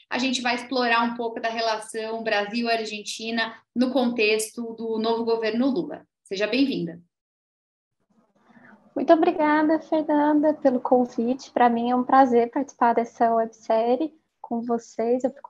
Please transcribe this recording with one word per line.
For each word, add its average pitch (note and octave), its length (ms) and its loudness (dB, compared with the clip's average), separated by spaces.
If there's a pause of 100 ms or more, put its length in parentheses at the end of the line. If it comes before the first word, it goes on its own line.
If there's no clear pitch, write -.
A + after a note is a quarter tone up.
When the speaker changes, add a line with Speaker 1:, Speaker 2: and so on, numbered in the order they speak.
(100)
Speaker 1:
a B3 80 -4
gente B3 240 -2
vai A#3+ 140 -2
explorar A#3+ 460 0
um A#3 120 -2
pouco A#3 260 -8
da A3+ 80 -4
relação A3+ 720 -6
Brasil-Argentina A3 1300 -4 (200)
no B3+ 160 0
contexto A3+ 840 -2
do A3+ 240 -6
novo A3+ 260 -2
governo A3+ 460 0
Lula. E3+ 340 -6 (200)
Seja G3 220 -4
bem-vinda. G#3 540 -2 (1900)
Speaker 2:
Muito - 200 4
obrigada, D#4 640 4
Fernanda, D4+ 760 2
pelo C4 280 0
convite. B3 720 0
Pra A#3+ 180 4
mim A#3 200 -2
é B3 60 0
um B3 60 2
prazer A#3+ 480 4
participar C4 420 0
dessa A#3 400 0
websérie A3+ 800 0 (300)
com A#3 180 -6
vocês. A#3 640 -2
Eu C4 80 0
fico - 200 -16